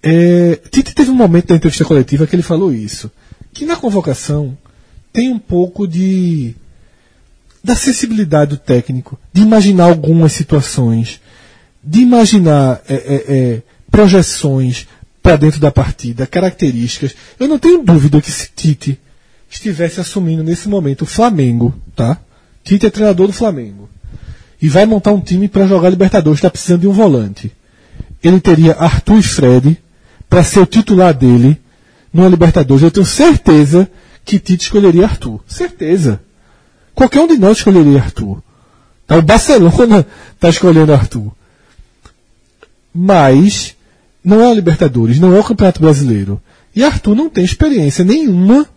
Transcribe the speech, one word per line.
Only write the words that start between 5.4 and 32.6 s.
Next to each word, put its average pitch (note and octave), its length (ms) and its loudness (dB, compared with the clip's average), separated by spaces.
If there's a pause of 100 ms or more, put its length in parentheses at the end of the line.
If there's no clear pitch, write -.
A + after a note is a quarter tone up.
de, F3 680 -4 (1080)
da B3 120 -2
sensibilidade G#3 760 -2
do C#3+ 60 -8
técnico, B2+ 600 -6 (140)
de F#3+ 100 2
imaginar G3+ 420 2
algumas D#3+ 480 2
situações, A#2+ 880 -4 (600)
de D#3 180 0
imaginar, F#3+ 880 2
é, C3+ 60 -4
é, C#3 340 -6
é, B2+ 340 -2 (280)
projeções D#3 960 0 (360)
pra E3 140 4
dentro D3+ 240 0
da D3 100 0
partida, B2 560 -6
características. C3+ 880 -6 (240)
Eu C4 100 -4
não D4+ 100 -2
tenho E4+ 240 2
dúvida D3+ 380 2
que - 100 -10
se - 240 -14
Tite C#3+ 440 -4 (520)
estivesse E3+ 500 -8
assumindo E3 420 -6
nesse E3+ 260 -6
momento E3 340 -4
o - 40 -8
Flamengo, C3+ 680 -2 (220)
tá? A#2+ 220 -4 (440)
Tite G3+ 240 -2
é G#3 40 2
treinador G3+ 360 0
do G3+ 60 -2
Flamengo. A#2 560 -8 (720)
E D#3 60 0
vai F3+ 180 2
montar G#3+ 260 0
um G3+ 80 0
time F#3 280 -4
pra G3 180 0
jogar F#3 220 2
Libertadores, F3+ 520 0
tá F3+ 100 0
precisando F3 320 -4
de F#3 40 0
um G3+ 60 2
volante. B2 580 -2 (720)
Ele F3+ 180 4
teria D#3+ 340 2
Arthur F3+ 440 0
e G3+ 40 4
Fred B2+ 600 0 (460)
pra F3 160 2
ser - 160 2
o F3+ 60 4
titular F#3 480 2
dele B2 440 2 (540)
numa F3+ 160 4
Libertadores. D#3+ 540 2